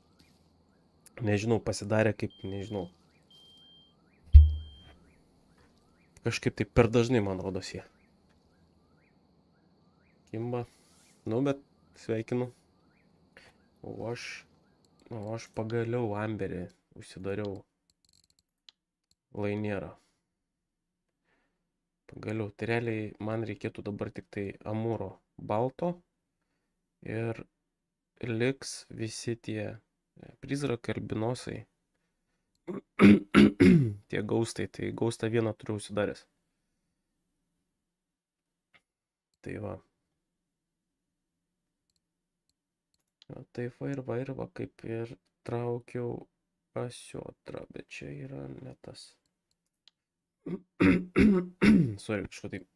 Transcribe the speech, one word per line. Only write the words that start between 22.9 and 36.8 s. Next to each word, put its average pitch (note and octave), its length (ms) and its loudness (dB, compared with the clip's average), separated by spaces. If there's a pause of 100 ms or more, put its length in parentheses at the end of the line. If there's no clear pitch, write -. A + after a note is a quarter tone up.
man A2 260 -4
reikėtų G#2+ 400 -8
dabar G#2 280 -8
tik - 180 -14
tai G2+ 160 -8 (160)
Amūro A2 480 -4 (300)
balto A2+ 500 -4 (1120)
ir A2+ 380 -6 (800)
liks A#2+ 540 -4 (120)
visi A#2 480 -6
tie, G#2+ 300 -8 (520)
e, - 200 -20
prizrakai, C3+ 580 -4
albinosai. A2 640 -6 (1120)
<clears throat> F#3 1400 8
Tie G2 180 -4
gaustai, A2 460 -2
tai G2+ 240 -8
gaustą A2+ 380 -2
vieną A2 240 0
turiu - 240 -8
užsidaręs. G2+ 460 -4 (3250)